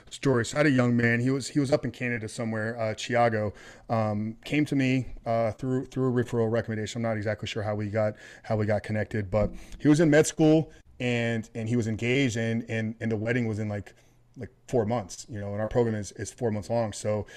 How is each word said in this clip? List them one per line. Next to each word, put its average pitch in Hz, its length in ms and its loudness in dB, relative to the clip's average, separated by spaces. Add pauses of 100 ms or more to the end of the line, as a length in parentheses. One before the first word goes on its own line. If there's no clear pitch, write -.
story. 120 360 2
So - 120 -6
I - 20 4
had 147 80 4
a 143 40 6
young 120 260 4
man, 117 240 2
he 127 80 0
was, 135 180 -2
he 147 140 0
was 135 100 0
up 147 140 2
in 120 60 -4
Canada 120 360 -6
somewhere, 113 500 -4
uh, 110 160 -2
Chiago, 110 600 2 (360)
um, 110 540 -2
came 147 220 0
to 143 100 -2
me, 131 380 0 (120)
uh, 117 260 0
through, 127 340 -2
through 131 240 0
a 123 140 2
referral 117 280 0
recommendation. 110 540 -2
I'm 113 40 0
not 110 60 0
exactly 107 320 -4
sure 110 160 -4
how 107 120 -2
we 107 120 -2
got, 107 280 0 (280)
how 110 140 -2
we 107 80 2
got 104 180 0
connected, 104 480 -4
but 104 200 2 (280)
he - 80 0
was 151 140 8
in 165 80 6
med 151 180 6
school 156 460 4 (260)
and, 117 560 -2
and 110 140 -4
he 123 80 2
was 113 100 0
engaged, 117 480 0
and, 113 320 -2
and, 110 320 -4
and 113 100 -4
the 113 80 0
wedding 117 300 0
was 107 120 -2
in, 107 100 -4
like, 104 240 -8 (440)
like, 120 120 -12 (180)
four 117 180 2
months, 113 440 -4
you 107 100 -10
know, 101 140 -8
and 104 80 -4
our 107 80 -2
program 117 260 2
is, 104 180 -8
is 104 160 -10
four 117 220 -4
months 107 180 -6
long. 117 220 0
So 107 340 -4 (120)